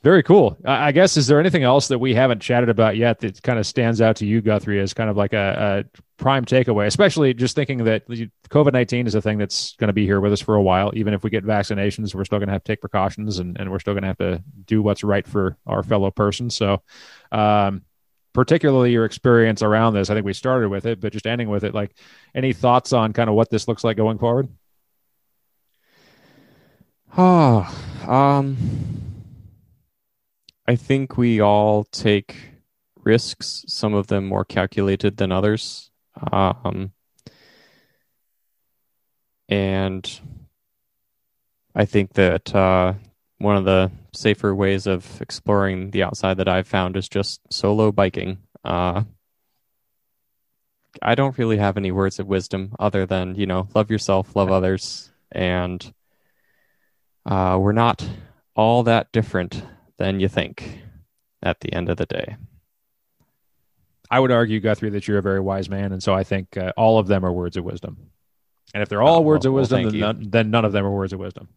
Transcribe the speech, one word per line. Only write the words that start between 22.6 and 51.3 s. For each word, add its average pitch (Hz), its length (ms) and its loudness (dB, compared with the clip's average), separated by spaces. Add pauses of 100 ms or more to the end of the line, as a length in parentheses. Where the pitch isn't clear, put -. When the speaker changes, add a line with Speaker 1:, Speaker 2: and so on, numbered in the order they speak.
Speaker 1:
on 110 180 2
kinda 113 220 0
what 113 160 4
this 110 180 -2
looks 113 160 -6
like 113 140 -2
going 110 200 0
forward? 120 300 0 (2750)
Speaker 2:
Oh, 156 500 6 (380)
<sighs> - 20 -10
um, 139 480 2 (2000)
I 123 80 2
think 135 420 -2
we 117 240 2
all 104 440 4
take - 500 -2 (680)
risks, - 640 -2
some 104 280 -4
of 98 100 0
them 98 220 -2
more 98 180 -4
calculated 98 720 -2
than 92 140 -2
others. 104 580 -2 (420)
Um, 98 600 -2 (2500)
and 95 720 -4 (1600)
I 107 100 0
think 98 280 -2
that, 90 400 2
uh, 92 400 2 (460)
one 101 160 2
of 98 100 0
the 95 240 2 (240)
safer 104 400 0
ways 98 320 -2
of 92 360 -6
exploring 98 680 -2
the 98 120 0
outside 95 340 -2
that 95 120 -2
I've 92 180 0
found 92 300 -2
is 95 100 -6
just - 320 -6 (120)
solo 107 400 2
biking. 95 460 -2 (280)
Uh, 90 380 -2 (2000)
I 117 140 2
don't 135 220 -2